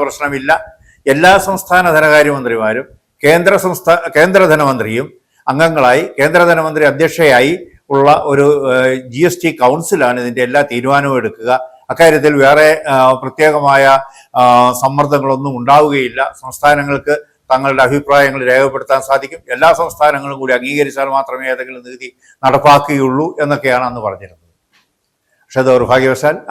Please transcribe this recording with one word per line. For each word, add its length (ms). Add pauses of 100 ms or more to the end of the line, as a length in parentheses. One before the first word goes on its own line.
പ്രശ്നമില്ല. 480 (600)
എല്ലാ 260 (120)
സംസ്ഥാന 340 (140)
ധനകാര്യമന്ത്രിമാരും 880 (360)
കേന്ദ്ര 300 (120)
സംസ്ഥാ-, 360 (140)
കേന്ദ്ര 260 (120)
ധനമന്ത്രിയും 540 (420)
അംഗങ്ങളായി 540 (140)
കേന്ദ്ര 220 (100)
ധനമന്ത്രി 400
അധ്യക്ഷയായി 600 (420)
ഉള്ള 180 (180)
ഒരു, 160 (240)
ഏഹ്, 240 (180)
ജി 140
എസ് 160
ടി 80 (100)
കൗൺസിലാണ് 640
ഇതിൻ്റെ 240
എല്ലാ 140 (100)
തീരുമാനവും 500
എടുക്കുക. 300 (420)
അക്കാര്യത്തിൽ 400 (120)
വേറെ, 220 (260)
ആ, 20 (280)
പ്രത്യേകമായ, 640 (540)
ആ, 40 (400)
സമ്മർദ്ദങ്ങളൊന്നും 800
ഉണ്ടാവുകയില്ല. 600 (220)
സംസ്ഥാനങ്ങൾക്ക് 720 (380)
തങ്ങളുടെ 360
അഭിപ്രായങ്ങൾ 640
രേഖപ്പെടുത്താൻ 500 (100)
സാധിക്കും. 300 (140)
എല്ലാ 160 (120)
സംസ്ഥാനങ്ങളും 600
കൂടി 160
അംഗീകരിച്ചാൽ 580
മാത്രമേ 380
ഏതെങ്കിലും 320
നികുതി 240 (340)
നടപ്പാക്കുകയുള്ളൂ 840 (140)
എന്നൊക്കെയാണ് 480
അന്ന് 160
പറഞ്ഞിരുന്നത്. 460 (960)
പക്ഷേ 240
ദൗർഭാഗ്യവശാൽ 680 (140)